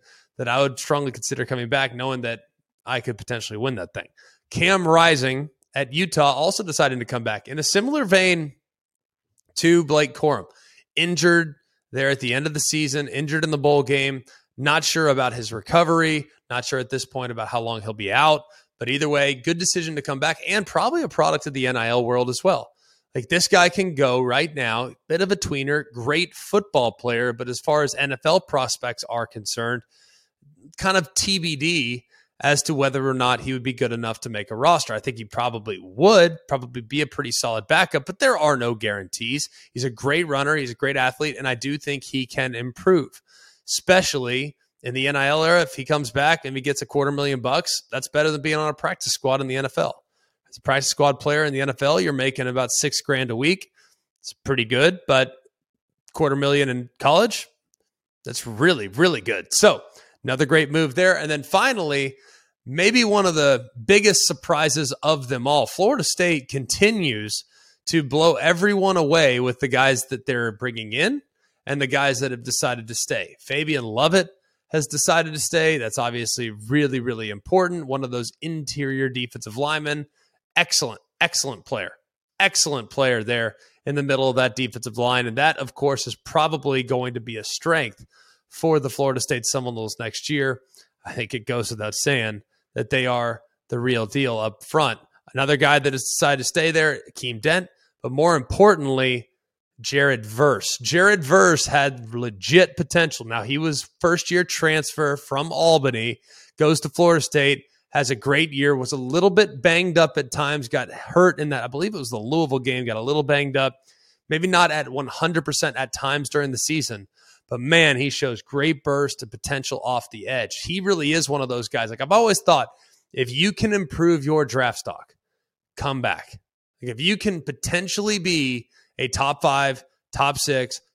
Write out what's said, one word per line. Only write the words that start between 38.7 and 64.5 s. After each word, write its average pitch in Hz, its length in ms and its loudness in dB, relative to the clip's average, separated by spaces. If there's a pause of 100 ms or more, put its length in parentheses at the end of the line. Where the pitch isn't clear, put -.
guarantees. 110 720 -6 (240)
He's 123 120 -4
a 135 60 -4
great 147 380 -2
runner. 143 260 0
He's 139 160 -2
a 117 40 -12
great 139 220 -2
athlete, 131 420 -2
and 131 100 -4
I 127 60 0
do 139 240 -4
think 143 260 -6
he 131 220 -4
can 127 280 -4
improve, 127 680 0 (440)
especially 143 920 0 (260)
in 123 120 -6
the 131 140 0
N 143 80 0
I 139 120 2
L 156 160 2
era. 170 180 4
If 170 120 -4
he 135 100 -8
comes 147 260 -2
back 147 340 0
and 135 100 -8
he 139 80 -6
gets 135 200 -2
a 123 40 -8
quarter 143 240 0
million 143 300 -2
bucks, 131 500 -2
that's 131 180 -8
better 151 220 0
than 151 120 -4
being 156 140 -2
on 151 120 -2
a 151 60 -4
practice - 380 -6
squad 135 280 0
in 135 80 -6
the 131 80 -4
N 135 80 -2
F - 140 -6
L. - 260 -4 (440)
As - 100 -20
a - 20 -20
practice 135 280 0
squad 143 300 2
player 151 260 0
in 147 80 -2
the 135 100 -2
N 135 80 -2
F 123 120 -6
L, 151 180 2
you're 170 120 0
making 131 340 -2
about 127 240 -2
six - 300 -2
grand 131 300 -2
a 113 60 -4
week. 165 340 -2 (500)
It's - 120 -16
pretty 127 320 -2
good, 139 440 2
but 131 240 4 (800)
quarter 143 240 0
million 139 320 2
in 123 300 -6
college, 190 480 2 (800)
that's - 220 -10
really, 120 420 0
really 139 320 2
good. 95 320 -6
So 185 300 4 (400)
another 131 240 0
great 151 240 4
move 151 240 0
there. 180 220 4
And 156 140 -4
then 151 120 -4
finally, 160 760 0 (480)
maybe 196 400 2
one 202 220 4
of 175 80 2
the 139 340 4 (160)
biggest 202 420 4
surprises 147 640 0 (100)